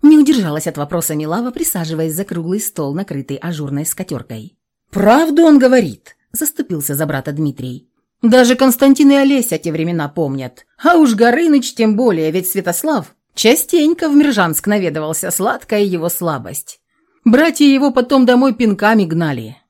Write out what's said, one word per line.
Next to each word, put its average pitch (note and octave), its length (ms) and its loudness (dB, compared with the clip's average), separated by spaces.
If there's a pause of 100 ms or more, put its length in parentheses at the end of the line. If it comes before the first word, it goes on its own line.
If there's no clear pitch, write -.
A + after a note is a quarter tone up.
Не D4+ 160 8
удержалась G#3+ 480 0
от D3 120 -8
вопроса D#3 360 -4
Милава, E3 360 -4
присаживаясь D#3+ 640 -6
за F#3 100 -6
круглый E3+ 340 -6
стол, D3 360 -8
накрытый D3 420 -8
ажурной D3 480 -8
скатеркой. B2+ 720 -12 (340)
«Правду C#4+ 520 2
он D4+ 160 6
говорит», B3 580 0 (160)
заступился D3+ 640 -8
за D3 120 -4
брата C#3+ 260 -8
Дмитрий. C#3 560 -8 (340)
«Даже A#3+ 320 4
Константин C#4 580 4
и - 20 6
Олеся C4+ 440 0
те E3 140 -6
времена D#3+ 360 -4
помнят. C3+ 580 -8 (160)
А F4 140 2
уж C#4 180 4
Горыныч B3 600 2
тем A3 220 0
более, F3+ 340 0
ведь F3+ 180 -4
Святослав F#3+ 680 -4 (200)
частенько D#4+ 720 0
в C#4+ 60 -2
Миржанск G#3+ 520 2
наведывался, E3 640 -4
сладкая G#3 520 -4
его F3 260 -2
слабость. - 720 -8 (440)
Братья D4 400 4
его C4+ 280 4
потом B3+ 340 2
домой B3 280 2
пинками G#3+ 500 0
гнали». D3+ 520 -4 (140)